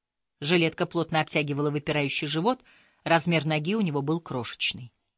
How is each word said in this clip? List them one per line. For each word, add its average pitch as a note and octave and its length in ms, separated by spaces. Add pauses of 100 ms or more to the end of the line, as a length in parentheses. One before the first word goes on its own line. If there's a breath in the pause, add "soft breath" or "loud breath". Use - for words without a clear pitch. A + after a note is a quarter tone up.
(420)
Жилетка E3 440
плотно E3 360
обтягивала D3 500
выпирающий D3 560
живот, E3 320 (460 soft breath)
размер E3 400
ноги D#3 300
у A3+ 60
него D3 200
был D#3 180
крошечный. - 720 (260)